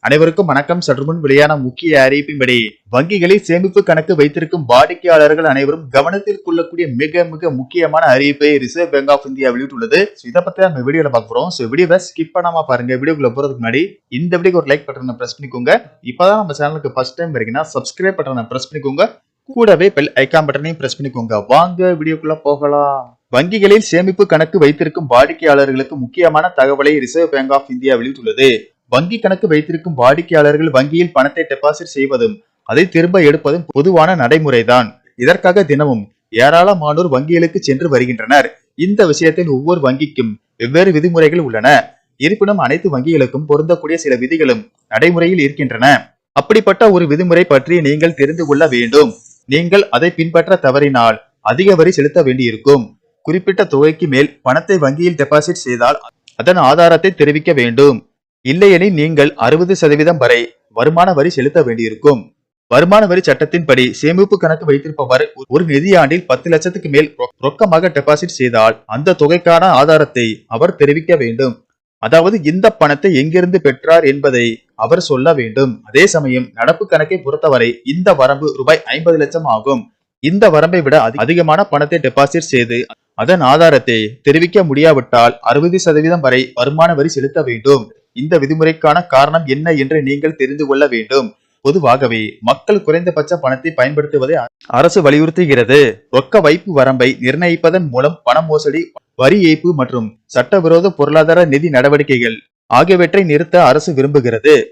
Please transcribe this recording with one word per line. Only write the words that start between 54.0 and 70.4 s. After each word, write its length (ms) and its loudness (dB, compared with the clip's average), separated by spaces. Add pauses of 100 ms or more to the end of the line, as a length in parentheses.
மேல் 340 0
பணத்தை 360 -2
வங்கியில் 380 -2
டெபாசிட் 520 -2
செய்தால் 320 -2 (360)
அதன் 220 0
ஆதாரத்தை 560 4
தெரிவிக்க 400 0
வேண்டும். 540 2 (400)
இல்லையெனில், 460 4
நீங்கள் 400 0
அறுபது 420 0
சதவீதம் 420 2
வரை 360 0 (160)
வருமான 440 0
வரி 160 0
செலுத்த 340 -2
வேண்டியிருக்கும். 720 -2 (340)
வருமான 380 2
வரி 180 0
சட்டத்தின்படி, 680 0
சேமிப்பு 460 0
கணக்கு 280 -2
வைத்திருப்பவர் 640 -2 (160)
ஒரு 180 -6
நிதியாண்டில் 600 0
பத்து 240 -4
லட்சத்துக்கு 400 -4
மேல் 280 0
ரொ-, 280 -8
ரொக்கமாக 440 0
டெபாசிட் 480 -2
செய்தால் 480 0
அந்த 340 -2
தொகைக்கான 400 2
ஆதாரத்தை 880 2